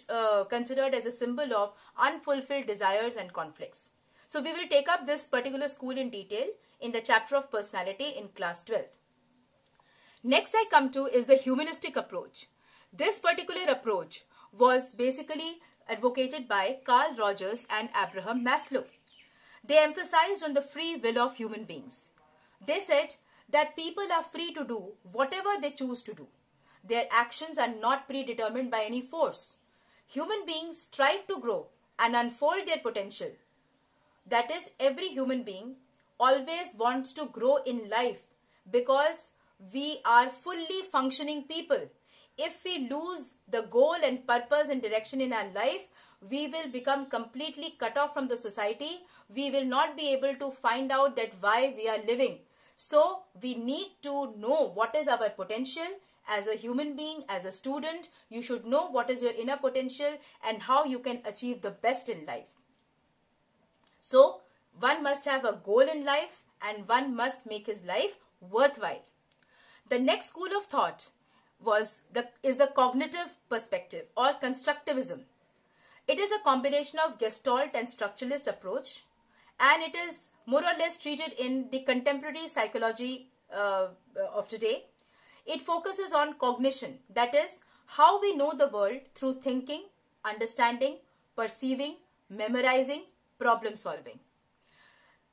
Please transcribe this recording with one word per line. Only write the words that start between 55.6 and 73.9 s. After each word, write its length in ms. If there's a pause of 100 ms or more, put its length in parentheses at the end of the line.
as 200
a 80
human 400
being, 320
as 180
a 60
student. 580 (200)
You 140
should 220
know 220
what 220
is 140
your 100
inner 240
potential 560 (340)
and 140
how 240
you 140
can 260
achieve 380
the 80
best 360
in 200
life. 180 (1600)
So 380 (380)
one 240
must 220
have 200
a 180
goal 180
in 220
life 400 (240)
and 200
one 280
must 300
make 220
his 180
life 320 (320)
worthwhile. 540 (840)
The 100
next 300
school 280
of 80
thought 420 (560)
was 380 (100)
the, 160 (140)
is 160
the 180
cognitive 640 (100)
perspective 600 (100)